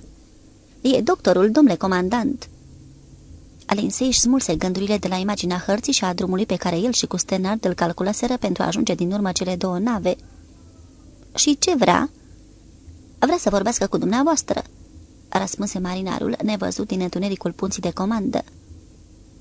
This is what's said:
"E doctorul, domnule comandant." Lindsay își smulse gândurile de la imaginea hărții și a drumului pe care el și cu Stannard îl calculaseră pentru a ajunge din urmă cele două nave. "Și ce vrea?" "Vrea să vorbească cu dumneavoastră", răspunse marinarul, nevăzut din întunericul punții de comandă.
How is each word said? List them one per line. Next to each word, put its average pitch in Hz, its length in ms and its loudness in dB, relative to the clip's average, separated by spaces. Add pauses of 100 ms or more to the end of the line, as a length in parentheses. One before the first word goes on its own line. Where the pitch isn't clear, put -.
(800)
"E 262 200 4
doctorul, 208 500 4
domnule 254 240 6
comandant." 190 760 0 (1160)
Lindsay 202 420 0
își 247 120 2
smulse 247 360 2
gândurile 190 420 0
de 190 100 -4
la 185 80 -2
imaginea 185 500 -2
hărții 220 280 0
și - 100 0
a 185 100 0
drumului 185 320 -2
pe 190 100 -2
care 175 220 -2
el 220 140 0
și - 140 0
cu - 120 -4
Stannard 190 480 -2
îl 180 80 2
calculaseră 190 640 -2
pentru 185 260 -2
a - 20 2
ajunge 180 280 0
din 175 180 0
urmă 196 200 0
cele 185 240 -4
două 180 240 -2
nave. 190 360 0 (1200)
"Și 294 220 4
ce 370 180 2
vrea?" 240 340 4 (1120)
"Vrea 330 200 2
să 233 100 0
vorbească 196 380 0
cu - 100 -2
dumneavoastră", 269 640 0 (640)
răspunse 190 500 -4
marinarul, 185 640 -4
nevăzut 202 440 -2
din 185 140 -2
întunericul 180 500 -2
punții 190 300 -6
de 175 100 -2
comandă. 202 520 -2 (960)